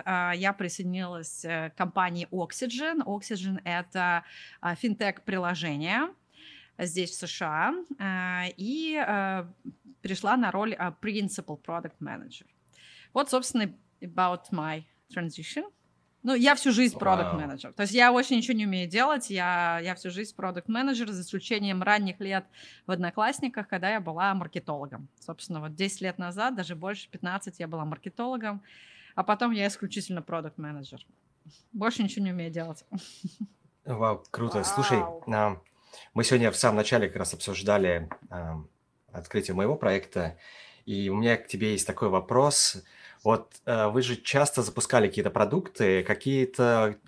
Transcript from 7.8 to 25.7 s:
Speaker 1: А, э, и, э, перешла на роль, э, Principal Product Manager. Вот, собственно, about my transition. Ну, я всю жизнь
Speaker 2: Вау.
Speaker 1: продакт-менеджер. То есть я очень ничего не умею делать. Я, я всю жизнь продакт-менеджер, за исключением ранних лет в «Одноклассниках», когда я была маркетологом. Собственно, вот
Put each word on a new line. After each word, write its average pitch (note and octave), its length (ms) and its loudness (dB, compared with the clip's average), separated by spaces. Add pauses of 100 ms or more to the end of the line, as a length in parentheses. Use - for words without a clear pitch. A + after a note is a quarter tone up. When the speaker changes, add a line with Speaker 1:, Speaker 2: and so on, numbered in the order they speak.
Speaker 1:
А, F#3 480 -2
э, - 100 -8
и, D#4 380 -4 (120)
э, F#3+ 380 -2 (560)
перешла G3+ 360 0
на A3 140 2
роль, G#3 220 0
э, F3 280 -4
Principal G3+ 600 -4
Product E3 380 -8
Manager. - 460 -12 (680)
Вот, C4+ 160 0
собственно, B3 440 0 (280)
about F3+ 500 0
my D#3 320 -4 (300)
transition. E3+ 500 -6 (600)
Ну, B3+ 100 2
я C4 220 8
всю C#4 160 4
жизнь A#3+ 240 6
Speaker 2:
Вау. - 60 -10
Speaker 1:
продакт-менеджер. F3 720 0
То G#3 100 -2
есть G3 100 -2
я B3 180 8
очень B3 260 4
ничего A#3 200 2
не G#3+ 80 0
умею F#3 240 0
делать. B3+ 400 2
Я, F3 540 0
я F3+ 100 -2
всю F3+ 160 -10
жизнь G3+ 260 -8
продакт-менеджер, A3 760 -2
за F3+ 100 -4
исключением G3 640 -2
ранних G3+ 360 2
лет F#3+ 260 -2 (420)
в F#3+ 40 -2
«Одноклассниках», G#3+ 760 -2
когда F#3 240 -2
я A3 100 0
была F3 320 0
маркетологом. D3 720 -6 (120)
Собственно, E3 400 -10
вот D3+ 160 -8